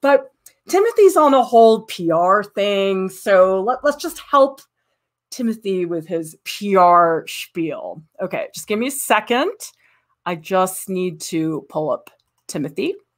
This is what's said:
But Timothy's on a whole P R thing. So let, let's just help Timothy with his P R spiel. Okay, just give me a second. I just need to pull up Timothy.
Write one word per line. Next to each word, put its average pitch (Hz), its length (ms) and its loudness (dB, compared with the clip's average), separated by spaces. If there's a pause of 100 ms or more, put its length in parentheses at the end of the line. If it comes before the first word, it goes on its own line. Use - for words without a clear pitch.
But 277 320 0 (360)
Timothy's 392 480 4
on 294 180 4
a 254 100 4
whole 226 380 4
P 175 280 -6
R 180 320 2
thing. 196 640 -2
So 190 540 2
let, 247 220 -4
let's 285 180 -2
just 349 160 -12
help 277 440 0 (680)
Timothy 220 540 -4
with 165 240 -8
his 165 340 -8
P 202 320 -6
R 175 540 4
spiel. 151 720 -10 (180)
Okay, 185 320 -6
just - 140 -16
give 214 140 -4
me 247 80 -4
a - 20 -8
second. 247 600 -2 (760)
I 180 80 -6
just 185 540 -4
need 185 320 -6
to 160 480 -6
pull 156 220 -6
up - 200 -6 (380)
Timothy. 185 460 -6 (240)